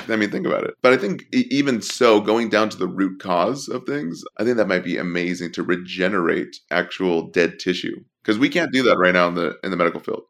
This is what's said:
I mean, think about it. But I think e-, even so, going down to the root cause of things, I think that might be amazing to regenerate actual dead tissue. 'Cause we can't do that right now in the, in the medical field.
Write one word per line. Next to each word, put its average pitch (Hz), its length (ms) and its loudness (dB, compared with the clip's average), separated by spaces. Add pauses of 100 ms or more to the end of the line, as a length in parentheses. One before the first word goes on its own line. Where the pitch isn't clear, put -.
I 113 60 2
mean, 104 160 0
think 98 160 -4
about - 160 0
it. - 180 -6
But 127 120 6
I 131 40 6
think 190 240 -4 (120)
e-, 123 180 2
even 135 320 0
so, 113 360 4
going 107 300 0
down 107 200 2
to - 80 -12
the 92 100 -2
root 92 340 -4
cause 95 460 0
of - 180 -8
things, 143 380 -6 (160)
I 104 40 -2
think 120 140 2
that 101 100 2
might 90 160 0
be 87 140 -4
amazing 87 560 -4
to 87 100 -6
regenerate 90 960 -2 (140)
actual 87 580 -2
dead 87 300 0
tissue. - 440 -4 (200)
'Cause 107 160 0
we 143 100 2
can't 156 240 -2
do 131 100 2
that 95 140 4
right 90 160 4
now 87 140 4
in 87 80 -4
the, 85 280 -2
in 95 60 -6
the 90 80 -4
medical 85 240 0
field. - 280 -8